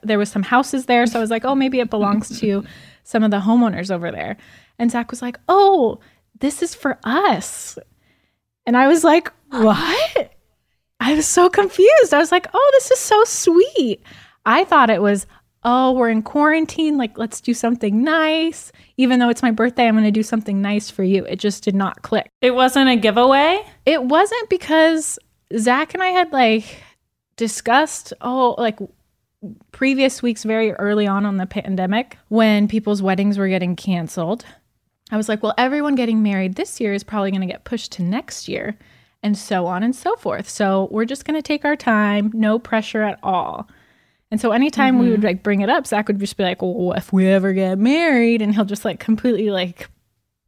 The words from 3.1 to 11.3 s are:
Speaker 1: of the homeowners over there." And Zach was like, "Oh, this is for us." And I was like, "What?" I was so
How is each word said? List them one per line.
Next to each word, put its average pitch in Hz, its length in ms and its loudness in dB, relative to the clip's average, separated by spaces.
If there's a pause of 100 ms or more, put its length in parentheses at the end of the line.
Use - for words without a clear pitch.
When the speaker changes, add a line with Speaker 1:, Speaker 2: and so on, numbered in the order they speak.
Speaker 1:
of 214 80 2
the 202 100 0
homeowners 220 500 0
over 170 200 -6
there." 82 260 -8 (420)
And 233 120 0
Zach 233 200 -6
was 240 120 -14
like, 247 160 -10 (100)
"Oh, 381 520 4 (400)
this 285 220 -4
is 349 120 -4
for - 300 -4
us." 262 720 -2 (880)
And 233 100 2
I 262 120 6
was 320 160 4
like, 330 260 4 (200)
"What?" 330 840 0 (680)
I 254 140 0
was 311 140 0
so 359 200 4